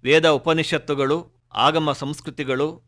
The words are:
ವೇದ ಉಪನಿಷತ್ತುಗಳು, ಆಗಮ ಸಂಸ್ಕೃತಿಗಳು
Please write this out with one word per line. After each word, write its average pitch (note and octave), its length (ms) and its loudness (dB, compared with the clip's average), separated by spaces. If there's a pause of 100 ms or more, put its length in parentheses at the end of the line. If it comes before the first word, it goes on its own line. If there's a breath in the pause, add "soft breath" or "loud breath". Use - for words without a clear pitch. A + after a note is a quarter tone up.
ವೇದ D#3 240 4
ಉಪನಿಷತ್ತುಗಳು, D3+ 1040 -2 (220)
ಆಗಮ D3 380 2
ಸಂಸ್ಕೃತಿಗಳು C#3+ 960 -6